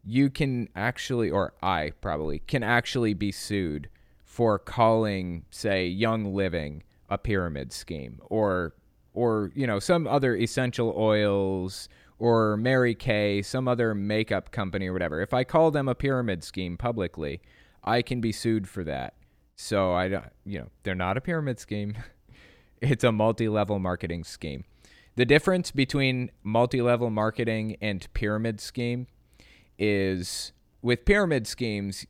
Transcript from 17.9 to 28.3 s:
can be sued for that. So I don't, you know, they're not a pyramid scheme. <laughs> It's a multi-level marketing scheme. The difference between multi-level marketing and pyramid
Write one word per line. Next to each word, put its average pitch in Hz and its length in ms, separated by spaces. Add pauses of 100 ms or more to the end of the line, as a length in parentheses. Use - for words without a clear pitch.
can 123 180
be 110 100
sued 110 380
for 92 160
that. 67 300 (420)
So 95 380
I 92 140
don't, 95 180 (180)
you 101 140
know, 60 100 (140)
they're 95 120
not 92 220
a 131 40
pyramid 151 380
scheme. 104 420
<laughs> - 40 (800)
It's 127 220
a 120 60
multi-level 107 680
marketing 87 460
scheme. 69 400 (500)
The 123 100
difference 160 460
between 131 600 (120)
multi-level 120 680
marketing 110 720
and 101 320
pyramid 107 480